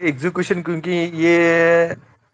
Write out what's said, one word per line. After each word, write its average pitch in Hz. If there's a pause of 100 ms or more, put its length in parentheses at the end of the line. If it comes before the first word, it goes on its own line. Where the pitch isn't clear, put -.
execution, 175
क्योंकि 165 (240)
ये 170 (380)